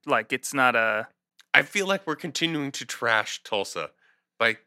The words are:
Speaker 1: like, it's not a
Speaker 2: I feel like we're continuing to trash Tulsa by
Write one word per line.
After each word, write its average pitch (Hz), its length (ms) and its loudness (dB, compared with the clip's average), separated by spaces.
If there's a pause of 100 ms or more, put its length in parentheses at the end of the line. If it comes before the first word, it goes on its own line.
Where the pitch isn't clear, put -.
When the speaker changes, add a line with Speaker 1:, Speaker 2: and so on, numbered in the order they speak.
Speaker 1:
like, 120 260 0
it's 127 220 -6
not 127 240 4
a 110 320 0 (440)
Speaker 2:
I - 100 6
feel 196 240 -2
like 190 200 -2
we're 156 80 -2
continuing 151 580 -4
to - 120 -10
trash 113 580 0
Tulsa 95 460 -4 (500)
by 113 280 2